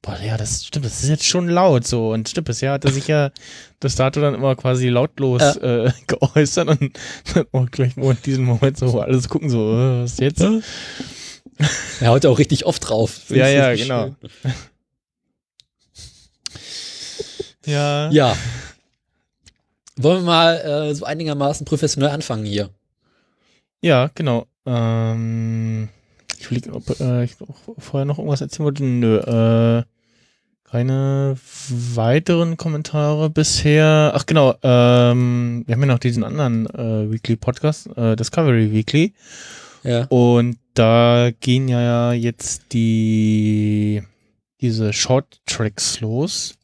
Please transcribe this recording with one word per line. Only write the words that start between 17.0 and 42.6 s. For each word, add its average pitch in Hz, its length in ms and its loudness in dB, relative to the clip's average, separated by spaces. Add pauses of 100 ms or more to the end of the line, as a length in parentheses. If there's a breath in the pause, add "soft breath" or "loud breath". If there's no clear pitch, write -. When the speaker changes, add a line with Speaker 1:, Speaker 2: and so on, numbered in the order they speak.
Speaker 1:
Ja. 147 460 -2
Speaker 2:
Ja. 135 240 4 (1600 loud breath)
Wollen 160 240 2
wir 175 40 -4
mal, 165 300 4 (340)
äh, 147 60 -2
so 156 100 -10
einigermaßen 151 600 -4
professionell 143 440 0
anfangen 123 360 -6
hier? 101 240 -4 (1120)
Speaker 1:
Ja, 147 340 4
genau. 123 300 -2 (200)
Ähm, 113 1200 -2 (480)
ich - 80 -20
überlege, - 280 -8
ob, 120 260 -8
äh, 123 240 0
ich 120 180 -6
auch - 140 -18 (240)
vorher 139 260 -6
noch 143 140 -4
irgendwas 143 220 -4
erzählen 147 240 -8
wollte. 143 180 -2
Nö, 120 340 2
äh, 117 680 2 (840)
keine 135 680 0 (320)
weiteren 127 880 0
Kommentare 151 720 -2
bisher. 156 880 4
Ach - 100 -2
genau, 139 360 4
ähm, 123 1040 4
wir 117 100 -2
haben 131 60 0
ja 143 60 2
noch 120 120 2
diesen 120 240 0
anderen, 120 440 -2
äh, 110 440 -4
Weekly 113 260 -2
Podcast, - 500 -4 (100)
äh, 113 180 2
Discovery 117 560 2
Weekly. 143 420 0 (720 loud breath)
Speaker 2:
Ja. 123 260 0
Speaker 1:
Und 120 480 4 (160)
da 120 640 4
gehen 131 300 0
ja 120 440 0
jetzt - 600 -6